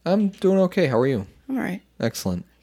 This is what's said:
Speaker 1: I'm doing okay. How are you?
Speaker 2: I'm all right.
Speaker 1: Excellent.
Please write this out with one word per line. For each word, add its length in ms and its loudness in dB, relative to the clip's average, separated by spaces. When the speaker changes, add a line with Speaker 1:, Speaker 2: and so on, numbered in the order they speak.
Speaker 1:
I'm 240 2
doing 300 2
okay. 280 2
How 120 2
are 80 2
you? 180 -2
Speaker 2:
I'm 80 -4
all 60 -2
right. 180 -6
Speaker 1:
Excellent. 460 -4